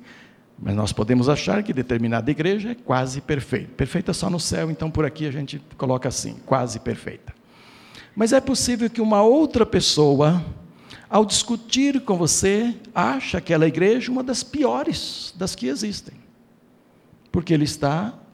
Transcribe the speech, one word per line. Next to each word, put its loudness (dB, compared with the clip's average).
Mas -4
nós -2
podemos 2
achar 0
que -4
determinada -2
igreja -2
é -8
quase -4
perfeita. -4
Perfeita -2
só -4
no -2
céu, -2
então -4
por 0
aqui -6
a -4
gente -8
coloca -2
assim: -8
quase 0
perfeita. -8
Mas 2
é 6
possível 0
que -4
uma 4
outra 4
pessoa, 4
ao 4
discutir 0
com 0
você, 2
ache -2
aquela 2
igreja 2
uma -2
das -4
piores -2
das -4
que -6
existem. -6
Porque 0
ele 4
está -2